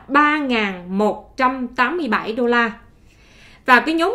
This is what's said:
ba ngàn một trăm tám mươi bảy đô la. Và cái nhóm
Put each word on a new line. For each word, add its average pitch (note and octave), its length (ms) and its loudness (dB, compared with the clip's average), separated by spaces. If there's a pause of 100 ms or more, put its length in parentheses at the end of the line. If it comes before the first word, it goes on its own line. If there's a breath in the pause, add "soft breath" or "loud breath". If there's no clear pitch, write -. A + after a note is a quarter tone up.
ba D4 300 2
ngàn G3 600 -4
một - 380 -2
trăm B3+ 320 -2
tám C4 280 -2
mươi D#4 120 -4
bảy G3+ 240 -2
đô A#3+ 140 -2
la. A#3 260 0 (960 soft breath)
Và B3 140 6
cái D#4+ 140 -2
nhóm E4+ 200 0